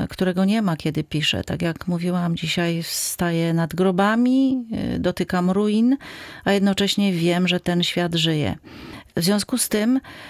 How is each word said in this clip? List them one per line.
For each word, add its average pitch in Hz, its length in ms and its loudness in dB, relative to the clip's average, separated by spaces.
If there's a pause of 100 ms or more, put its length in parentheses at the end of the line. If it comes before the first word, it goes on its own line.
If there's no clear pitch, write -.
którego 185 360 0
nie 214 160 2
ma, 175 160 0
kiedy 156 260 -2
piszę. 151 400 -2
Tak - 180 -4
jak 165 260 -2
mówiłam, 175 500 -2
dzisiaj 170 460 -2
staję 165 680 -2
nad 165 220 0
grobami, 233 880 2 (300)
y, - 40 -2
dotykam 180 520 0
ruin, 214 460 2 (480)
a 196 60 2
jednocześnie 196 600 2
wiem, 175 340 2
że 180 120 0
ten 175 240 0
świat 170 320 0
żyje. 156 400 0 (600)
W 175 80 0
związku 208 340 0
z - 120 -2
tym, 220 300 2 (300)